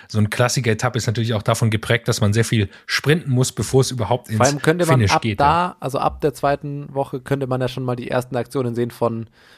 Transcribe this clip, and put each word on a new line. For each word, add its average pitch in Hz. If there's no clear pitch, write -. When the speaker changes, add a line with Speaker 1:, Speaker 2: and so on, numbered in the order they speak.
Speaker 1:
so -
eine 107
Klassiker-Etappe 117
ist 107
natürlich 117
auch 101
davon 117
geprägt, 113
dass -
man 104
sehr 113
viel 107
sprinten 151
muss, 127
bevor 127
es -
überhaupt 117
ins 107
Speaker 2:
Vor 123
allem 143
könnte 170
man 147
Speaker 1:
Finish 107
Speaker 2:
ab 156
Speaker 1:
geht, 107
Speaker 2:
da, 143
Speaker 1:
ja. 170
Speaker 2:
also 127
ab -
der 147
zweiten 143
Woche 135
könnte 139
man 127
ja 127
schon 131
mal 123
die 120
ersten 127
Aktionen 120
sehen 120
von, 113